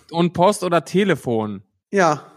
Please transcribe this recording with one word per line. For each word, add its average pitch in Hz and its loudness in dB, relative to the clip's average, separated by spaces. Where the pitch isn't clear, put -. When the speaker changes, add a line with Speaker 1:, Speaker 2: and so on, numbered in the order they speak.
Speaker 1:
und 170 0
Post 185 2
oder 170 0
Telefon. 120 -2
Speaker 2:
Ja. 165 0